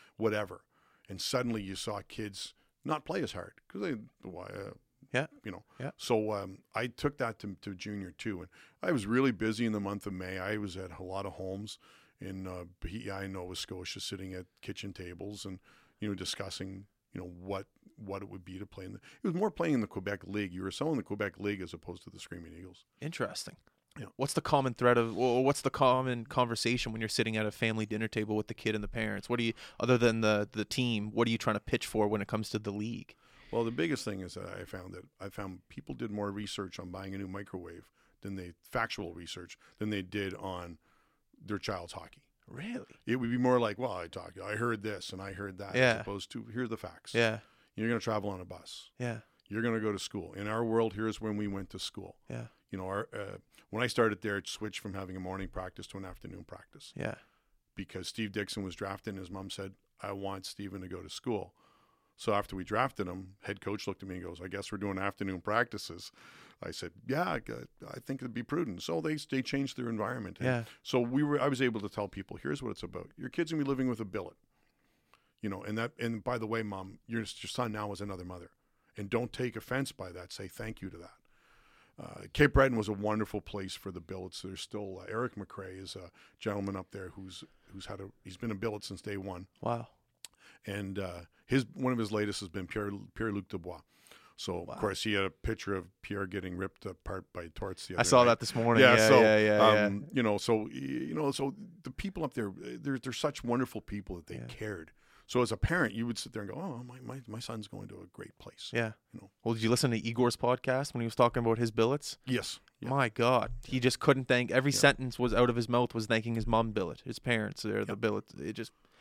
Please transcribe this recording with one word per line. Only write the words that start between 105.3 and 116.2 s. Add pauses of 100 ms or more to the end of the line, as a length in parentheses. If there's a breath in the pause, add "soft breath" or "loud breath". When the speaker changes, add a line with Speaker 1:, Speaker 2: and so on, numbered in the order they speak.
Speaker 1:
as
a
parent,
you
would
sit
there
and
go,
"Oh,
my,
my,
my
son's
going
to
a
great
place."
Speaker 2:
Yeah. (200)
Speaker 1:
You
know? (120)
Speaker 2:
Well,
did
you
listen
to
Igor's
podcast
when
he
was
talking
about
his
billets? (100)
Speaker 1:
Yes. (200)
Yeah.
Speaker 2:
My
God. (140)
He
just
couldn't
thank,
every
Speaker 1:
Yeah.
Speaker 2:
sentence
was
out
of
his
mouth
was
thanking